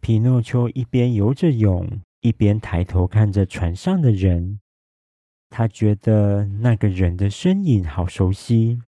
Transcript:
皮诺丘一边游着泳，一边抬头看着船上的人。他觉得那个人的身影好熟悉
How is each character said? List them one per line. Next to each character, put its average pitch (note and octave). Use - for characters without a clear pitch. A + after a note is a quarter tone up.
皮 A2+
诺 B2
丘 A#2+
一 B2+
边 B2
游 A2
着 E3+
泳， F#2+
一 A#2
边 G#2
抬 F2
头 F2+
看 G#2
着 G2
船 F2
上 F#3
的 C3+
人。 F#2
他 A2+
觉 G#2
得 G#2
那 G#2+
个 G#2+
人 F2+
的 G2+
身 F#3+
影 A#2
好 F2
熟 F#2
悉 A#2